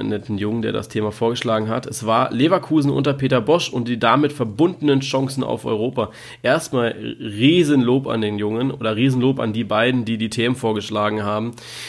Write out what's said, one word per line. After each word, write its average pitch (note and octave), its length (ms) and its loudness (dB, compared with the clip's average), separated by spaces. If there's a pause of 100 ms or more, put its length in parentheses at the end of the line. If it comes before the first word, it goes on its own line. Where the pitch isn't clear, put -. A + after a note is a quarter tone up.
netten G#2 300 -4
Jungen, G#2 240 -2
der A2 120 -2
das G#2+ 180 -4
Thema G#2+ 220 -2
vorgeschlagen A2+ 580 -2
hat. A#2 160 -4
Es - 180 -10
war A2+ 260 2
Leverkusen D3+ 600 2
unter C3+ 240 0
Peter C3+ 260 0
Bosz D#3 300 2
und A#2+ 180 -4
die A#2+ 100 -2
damit C3 360 4
verbundenen C#3 680 2
Chancen C3+ 420 -2
auf A#2 220 -4
Europa. A2+ 460 -2 (320)
Erstmal B2+ 520 0 (240)
Riesenlob C3+ 880 4
an A#2 140 -2
den G#2 180 0
Jungen A2 320 -2
oder A2 260 -2
Riesenlob C3 440 2
an A2+ 140 0
die A#2 100 -2
beiden, A#2 400 2
die A2+ 140 -2
die A2 100 -2
Themen A#2+ 280 0
vorgeschlagen G#2+ 680 -2
haben. G#2+ 300 -4 (360)